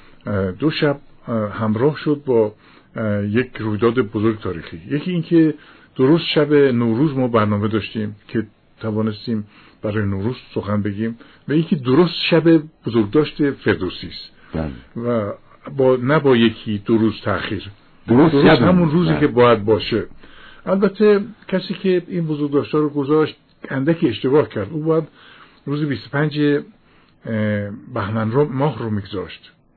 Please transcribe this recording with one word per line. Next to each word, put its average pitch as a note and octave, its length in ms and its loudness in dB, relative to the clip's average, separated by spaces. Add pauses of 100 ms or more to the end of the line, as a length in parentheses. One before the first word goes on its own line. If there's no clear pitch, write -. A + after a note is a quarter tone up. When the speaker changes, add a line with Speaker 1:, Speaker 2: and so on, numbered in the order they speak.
(260)
Speaker 1:
اه، G2 260 -2
دو B2 200 -2
شب، D3 280 0 (280)
اه، G#2+ 240 -4
همراه A2 460 0
شد D3 280 -2
با، A2+ 280 2 (420)
اه، G#2 320 -2
یک A#2 300 -2
رویداد A2 420 0
بزرگ G#2+ 400 -2
تاریخی. F2 500 -10
یکی D3 220 -4
این F3 100 -2
که D#3+ 320 4 (420)
درست D3+ 300 4
شب D3+ 280 0
نوروز C3 640 2
ما B2+ 100 0
برنامه G#2+ 400 0
داشتیم G#2+ 480 -4 (120)
که G#2+ 200 -4 (320)
توانستیم G#2+ 680 -4 (340)
برای G#2 240 -2
نوروز G2 300 -4 (180)
سخن G2+ 280 -2
بگیم G#2+ 360 -4 (300)
و C3 60 -2
یکی E3 220 2
درست C3+ 400 2 (140)
شب E3 320 4 (240)
بزرگداشت C#3 680 0
فردوسی F2+ 560 -4
است. - 240 -18 (220)
Speaker 2:
بله. D#2+ 520 -8
Speaker 1:
و A2+ 280 -2 (440)
با، C3 240 4
نه C#3+ 180 2
با C3+ 160 4
یکی A2 420 2
دو A2+ 200 0
روز G#2+ 240 0
تأخیر. G2 500 -6 (360)
Speaker 2:
درست D3 260 6
Speaker 1:
درست C#3+ 220 6
Speaker 2:
شب B2+ 60 2
Speaker 1:
همون F3 280 4
Speaker 2:
هم. C#3+ 40 0
Speaker 1:
روزی E3+ 160 2
Speaker 2:
بله. D3+ 100 0
Speaker 1:
که D3 80 2
باید A#2 380 4
باشه. G#2+ 380 0 (640)
البته G3 560 2 (260)
کسی F#3 260 -4
که F#3 340 0
این E3+ 200 -4
بزرگداشت‌ها D3 520 -2
رو D3+ 100 2
گذاشت D3 460 0 (340)
اندکی D3+ 380 0
اشتباه C3 420 0
کرد. G#2 220 -6
او D#3 120 -6
باید D#3+ 200 0 (640)
روز D3 180 -4
بیست C3+ 220 -4
و - 40 -20
پنج، D3 300 -2
اه، D3 220 2 (1300)
بهمن A2 380 -4
رو، D3 220 0
ماه C#3 260 -2
رو A#2 100 -6
می‌گذاشت. G2+ 640 -8 (260)